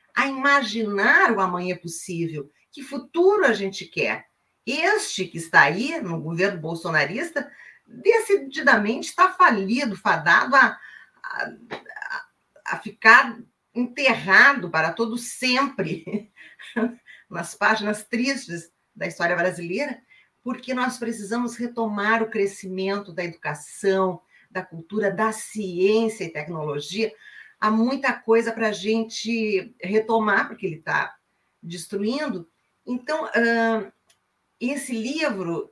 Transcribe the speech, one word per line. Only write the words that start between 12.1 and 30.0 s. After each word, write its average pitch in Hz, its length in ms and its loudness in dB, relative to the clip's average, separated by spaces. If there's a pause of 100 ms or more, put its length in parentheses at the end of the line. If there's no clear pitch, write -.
a 165 100 -4
ficar 233 600 4 (340)
enterrado 233 960 4
para 160 240 0
todo 226 240 -4
sempre 247 1120 -4 (440)
<laughs> 240 260 -4 (260)
nas 160 280 -10
páginas 214 480 0
tristes 233 680 -4 (240)
da 170 120 -8
história 170 280 -2
brasileira, 180 640 -4 (440)
porque 247 320 -6
nós 247 240 -2
precisamos 233 560 -4
retomar 226 640 -2
o 220 80 -4
crescimento 196 840 -4
da 175 120 -6
educação, 175 960 -2 (320)
da 185 80 -6
cultura, 196 500 -4
da 220 200 0
ciência 214 920 0
e 165 60 -8
tecnologia. 151 840 -6 (480)
Há 214 120 2
muita 254 420 0
coisa 226 380 2
pra 220 200 -2
gente 220 1120 -2
retomar, 214 680 2